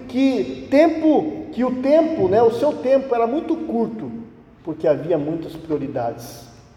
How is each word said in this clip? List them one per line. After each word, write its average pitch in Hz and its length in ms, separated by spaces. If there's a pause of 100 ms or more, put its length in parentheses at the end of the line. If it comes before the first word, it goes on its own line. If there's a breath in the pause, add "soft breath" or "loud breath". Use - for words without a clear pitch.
que 262 640
tempo, 302 800
que 233 120
o 254 200
tempo, 302 440
né, 202 140
o 240 100
seu 294 220
tempo 269 400
era 233 140
muito 320 280
curto, 226 560 (520)
porque 165 240
havia 156 320
muitas 151 340
prioridades. 127 920 (300)